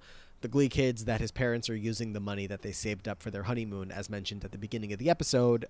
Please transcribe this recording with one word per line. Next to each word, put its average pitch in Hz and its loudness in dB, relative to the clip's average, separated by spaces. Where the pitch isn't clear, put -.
the 120 -4
Glee 135 6
kids 123 2
that 113 0
his 113 -2
parents 120 0
are 113 -2
using 110 -2
the 104 -4
money 101 -2
that 98 -6
they 101 -6
saved 104 -4
up 104 -4
for 113 -6
their 101 -4
honeymoon. 101 -2
As 98 -6
mentioned 101 -6
at 98 -10
the - -8
beginning 104 -4
of 98 -2
the 139 4
episode, 123 4